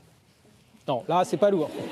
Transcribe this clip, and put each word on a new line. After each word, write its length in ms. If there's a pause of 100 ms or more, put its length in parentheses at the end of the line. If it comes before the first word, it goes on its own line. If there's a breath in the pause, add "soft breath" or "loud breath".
(880)
non, 220
là 160
c'est 140
pas 120
lourd. 200 (220)